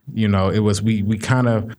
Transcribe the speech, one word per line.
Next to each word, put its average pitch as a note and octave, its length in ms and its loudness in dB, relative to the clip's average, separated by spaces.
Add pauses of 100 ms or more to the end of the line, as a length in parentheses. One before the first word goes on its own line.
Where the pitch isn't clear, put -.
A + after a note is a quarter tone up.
(120)
You A2 160 0
know, F#2+ 220 2
it F#2 100 0
was, G#2 220 0
we, G#2+ 220 0
we G#2+ 140 -2
kind B2+ 300 0
of, A2+ 300 -2